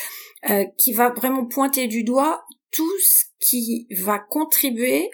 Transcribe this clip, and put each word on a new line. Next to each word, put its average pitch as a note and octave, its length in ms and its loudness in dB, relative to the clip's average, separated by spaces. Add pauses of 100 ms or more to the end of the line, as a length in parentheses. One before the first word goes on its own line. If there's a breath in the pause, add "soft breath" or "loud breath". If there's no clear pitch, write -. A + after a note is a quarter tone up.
(500 loud breath)
euh, G3+ 140 2 (120)
qui - 160 0
va A#3+ 180 4
vraiment B3+ 360 -2
pointer C4+ 400 0
du A3+ 180 -2
doigt C4+ 400 0 (280)
tout E4+ 280 -2
ce - 240 4 (160)
qui A#3 460 0 (160)
va G3+ 160 0
contribuer C#4 960 0